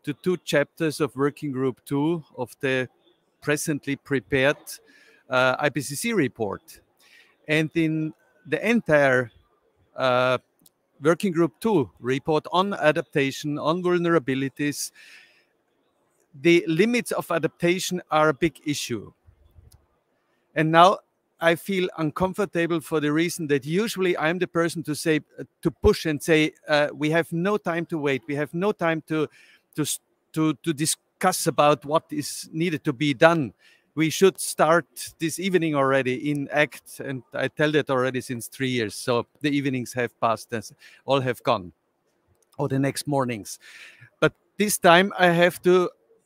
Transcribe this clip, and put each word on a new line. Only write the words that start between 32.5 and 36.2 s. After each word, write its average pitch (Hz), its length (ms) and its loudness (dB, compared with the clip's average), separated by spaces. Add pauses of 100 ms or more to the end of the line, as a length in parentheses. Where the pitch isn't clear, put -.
needed 160 300 -4
to 151 100 -4
be 143 220 0
done. 160 380 4 (420)
We 156 160 0
should - 300 2
start - 800 0
this 165 180 -6
evening 170 380 0
already 135 560 0